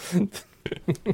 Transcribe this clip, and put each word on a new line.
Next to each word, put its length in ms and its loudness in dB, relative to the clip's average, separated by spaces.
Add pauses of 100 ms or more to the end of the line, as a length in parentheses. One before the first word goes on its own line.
(120)
<laughs> 160 4 (840)